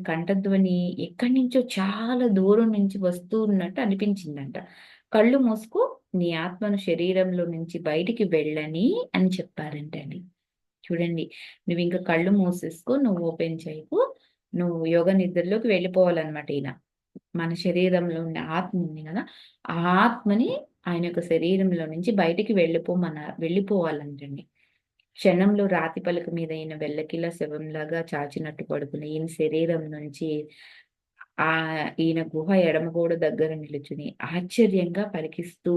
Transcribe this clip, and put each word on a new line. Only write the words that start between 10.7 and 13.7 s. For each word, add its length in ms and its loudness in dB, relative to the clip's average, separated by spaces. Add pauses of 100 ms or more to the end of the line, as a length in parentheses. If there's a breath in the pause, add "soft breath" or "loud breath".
చూడండి, 400 -2 (380 loud breath)
"నువ్వు 200 0
ఇంకా 200 0
కళ్ళు 300 2
మూసేసుకో, 680 0
నువ్వు 280 2
ఓపెన్ 340 -2
చేయకు, 400 -4 (520 loud breath)